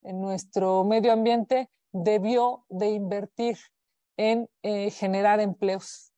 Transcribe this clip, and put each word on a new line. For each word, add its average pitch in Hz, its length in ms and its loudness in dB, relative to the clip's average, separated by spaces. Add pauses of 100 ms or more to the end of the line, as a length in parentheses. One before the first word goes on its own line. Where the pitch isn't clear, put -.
en 185 160 -8
nuestro 190 640 0
medio 220 300 4
ambiente, 233 560 0 (240)
debió 214 760 0
de 196 220 -2
invertir 202 680 -4 (600)
en, 226 320 0 (120)
eh, 202 300 -2
generar 202 480 2
empleos. 190 800 -4